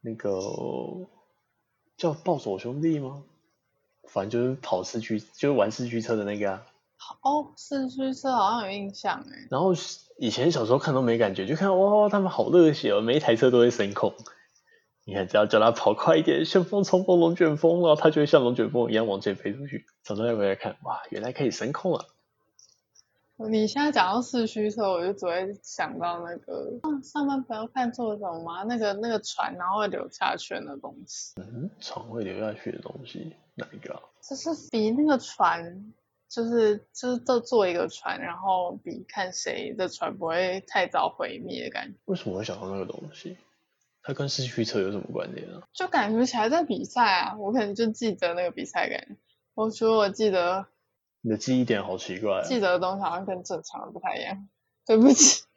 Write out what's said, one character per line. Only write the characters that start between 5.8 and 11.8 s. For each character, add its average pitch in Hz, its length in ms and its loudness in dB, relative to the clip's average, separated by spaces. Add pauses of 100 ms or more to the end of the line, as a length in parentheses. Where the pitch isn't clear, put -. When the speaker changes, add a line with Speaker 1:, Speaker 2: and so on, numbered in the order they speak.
Speaker 1:
驱 117 140 -4
车 110 140 -2
的 104 80 -2
那 101 140 -4
个 101 140 -2
啊。 95 140 -10 (560)
Speaker 2:
哦， 294 340 -2
四 269 340 -6
驱 262 240 -4
车 262 180 -4
好 214 200 2
像 226 140 -2
有 190 60 -6
印 196 220 -8
象 - 280 -4
欸。 - 280 -20
Speaker 1:
然 131 100 0
后 185 140 4 (440)
以 120 120 0
前 123 220 2
小 131 140 0
时 110 60 2
候 131 60 6
看 147 160 0
都 131 80 4
没 117 160 2
感 104 160 2
觉， 95 140 -4
就 143 80 -2
看， 190 240 2
哇， 208 300 6